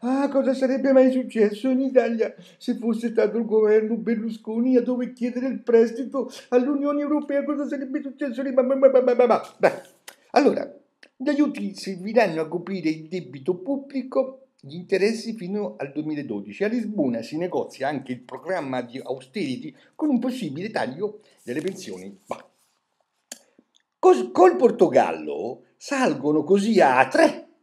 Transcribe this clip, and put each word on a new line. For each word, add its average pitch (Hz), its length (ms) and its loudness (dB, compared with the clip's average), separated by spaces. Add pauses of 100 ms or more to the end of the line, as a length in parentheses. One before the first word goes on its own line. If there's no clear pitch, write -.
Ah, 269 220 0
cosa 269 260 2
sarebbe 262 380 0
mai 262 200 8
successo 220 580 0
in 254 100 2
Italia 233 540 0 (240)
se - 180 -4
fosse 220 360 -4
stato 214 260 0
il 233 80 -2
governo 214 500 2
Berlusconi 226 800 -2
a 240 60 6
dover 247 320 -4
chiedere 247 340 -6
il 220 140 -6
prestito 233 680 0 (200)
all'Unione 285 520 0
Europea? 285 420 -2
Cosa 285 240 -4
sarebbe 269 340 -8
successo 269 400 -8
lì? 277 100 -4
Ma, 254 120 2
ma, 262 120 0
ma, 269 140 6
ma, 254 120 6
ma, 247 140 2
ma, 247 100 4
ma. 220 160 4 (160)
Beh, - 240 0 (500)
allora, - 380 4 (460)
gli 262 140 -4
aiuti 240 460 0
serviranno 190 680 -2
a 156 80 -6
coprire 175 400 -4
il 156 180 -6
debito 151 480 -6
pubblico - 880 -6 (240)
gli 139 100 -16
interessi 202 580 -2
fino 196 440 -8
al 139 140 -10
duemiladodici. 135 720 -8
A 202 40 -2
Lisbona 202 540 -4
si 147 140 -12
negozia 156 540 -4
anche 147 240 -6
il 123 80 -12
programma 135 600 -6
di 120 160 -12
austerity 131 800 -8 (180)
con 311 140 -2
un 262 120 2
possibile 196 500 -6
taglio 131 500 -6 (240)
delle 123 160 -6
pensioni. 101 680 -10
Bah. - 240 -12 (1500)
Cos-, 359 320 4
col 359 240 6
Portogallo 110 1080 2 (100)
salgono 151 680 -2
così 202 340 4
a 131 300 6
tre - 380 2 (160)